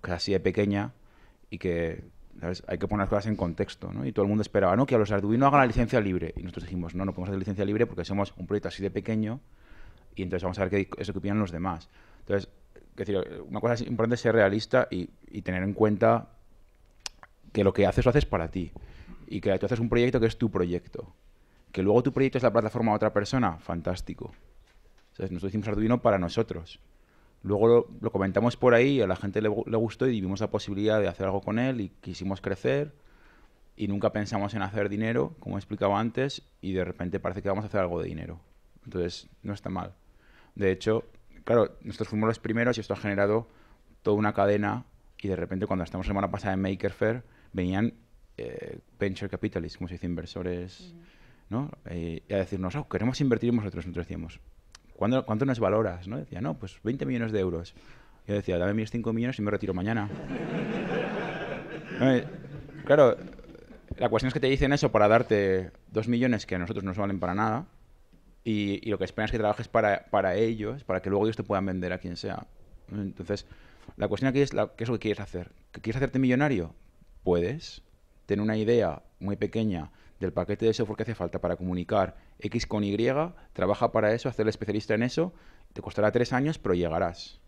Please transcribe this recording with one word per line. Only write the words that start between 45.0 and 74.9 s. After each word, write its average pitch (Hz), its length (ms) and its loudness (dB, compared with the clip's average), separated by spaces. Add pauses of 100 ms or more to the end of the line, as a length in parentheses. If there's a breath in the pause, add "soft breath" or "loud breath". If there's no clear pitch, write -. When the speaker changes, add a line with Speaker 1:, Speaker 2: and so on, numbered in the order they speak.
Speaker 1:
y 101 80 -4
de 95 80 0
repente 92 300 -2
cuando 92 180 0
estamos 92 220 -6
la - 40 -2
semana 98 200 0
pasada 104 240 -2
en 95 80 0
Maker 95 300 0
Faire 113 300 0 (300 soft breath)
venían, 95 420 0 (420)
eh, - 420 -10 (200)
venture 98 300 -2
capitalists, 92 500 -4
como 90 100 -8
se 87 60 -10
dice, 90 120 -8
inversores, 90 840 -6
Speaker 2:
Ujú. 170 80 -20 (500 soft breath)
Speaker 1:
¿no? 131 200 -4 (160)
Eh, 82 420 -6
y 101 60 -4
a 98 40 2
decirnos, 92 380 -2
"Oh, 147 120 -6
queremos 123 320 -2
invertir 120 300 2
en 120 60 2
vosotros". 90 300 -4
Nosotros 85 200 -6
decíamos, 82 340 -10 (540)
"¿Cuándo, 123 300 2
cuánto 107 200 0
nos 127 140 0
valoras?", 95 480 0
¿no? 113 120 -8
Decía, 151 220 -10
"No, 156 180 -4
pues - 240 -14
veinte 139 240 -2
millones 117 260 -2
de 104 80 2
euros". 87 340 -2 (520 loud breath)
Yo 104 80 -2
decía, 95 240 0
"Dame 92 160 0
mis 110 160 -2
cinco 113 220 -2
millones 120 260 -2
y 107 40 -2
me 104 80 0
retiro 98 240 -2
mañana". 104 360 -2
<laughs> - 1900 -6
Eh, 127 240 4 (600)
claro, 135 320 8 (800)
la 120 120 0
cuestión 110 200 2
es 127 60 -2
que 151 60 0
te 135 60 2
dicen 135 260 4
eso 139 200 2
para 104 160 8
darte 101 640 4 (180)
dos 107 160 -2
millones 120 400 0
que - 80 -6
a 90 40 -2
nosotros 95 260 -4
no 98 60 -4
nos 92 80 -4
valen 101 200 -2
para 90 160 -2
nada 110 320 0 (760)
y, 104 420 -2
y 90 40 -4
lo 98 80 -2
que 95 60 -2
esperan 110 200 -4
es 110 80 -2
que 113 60 -2
trabajes 107 280 0
para, 104 440 2
para 95 260 2
ellos, 113 480 -2
para 92 180 -2
que 98 80 -4
luego 101 160 4
ellos 110 100 0
te 110 60 -6
puedan 98 240 -2
vender 92 260 -4
a 92 60 -6
quien 90 180 -10
sea. - 300 -8 (460)
Entonces, 101 540 -6 (500 loud breath)
la 104 100 0
cuestión 104 220 0
aquí 131 120 2
es 139 140 2
la, 104 220 -2
¿qué 120 80 -6
es 113 60 -4